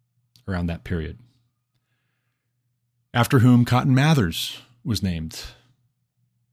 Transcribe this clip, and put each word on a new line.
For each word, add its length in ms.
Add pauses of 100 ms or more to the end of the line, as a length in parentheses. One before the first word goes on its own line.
(480)
around 200
that 160
period, 360 (1900)
after 260
whom 260
Cotton 280
Mathers 680 (220)
was 200
named. 380 (1120)